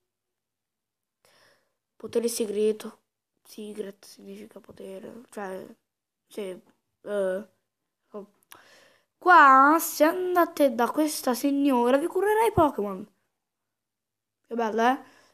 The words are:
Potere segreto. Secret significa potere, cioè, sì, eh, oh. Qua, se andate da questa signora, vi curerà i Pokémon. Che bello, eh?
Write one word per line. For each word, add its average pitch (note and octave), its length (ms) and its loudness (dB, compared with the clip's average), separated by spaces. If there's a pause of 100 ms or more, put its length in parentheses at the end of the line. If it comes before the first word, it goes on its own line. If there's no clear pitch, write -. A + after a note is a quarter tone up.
(2000)
Potere A3+ 300 -4
segreto. G#3+ 720 -4 (500)
Secret G#3 540 -16
significa G3+ 560 -20
potere, G3 680 -20
cioè, F#3+ 380 -14 (580)
sì, - 160 -14 (600)
eh, G3 460 -6 (640)
oh. G3+ 200 -18 (840)
Qua, C#4+ 600 8
se - 280 -2
andate E4+ 680 0
da A3+ 160 0
questa D4+ 440 -2
signora, C#4 640 0
vi D#4 100 -4
curerà G#4 380 0
i G#4+ 80 0
Pokémon. G#3 520 -2 (1400)
Che A#3 80 -12
bello, A3 260 -4
eh? B3 220 2 (300)